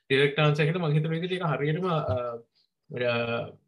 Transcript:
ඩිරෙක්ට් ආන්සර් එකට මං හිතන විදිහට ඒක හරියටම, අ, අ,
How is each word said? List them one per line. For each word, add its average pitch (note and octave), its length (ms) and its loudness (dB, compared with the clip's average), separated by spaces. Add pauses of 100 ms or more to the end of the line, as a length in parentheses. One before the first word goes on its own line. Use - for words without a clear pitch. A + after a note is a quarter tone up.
ඩිරෙක්ට් C#3 300 4
ආන්සර් D3+ 240 4
එකට E3 160 0
මං D#3 180 0
හිතන D#3+ 120 0
විදිහට F3 280 -4
ඒක F3+ 80 -4
හරියටම, D3+ 400 -2
අ, E3 140 0 (1080)
අ, A#2 460 -2 (160)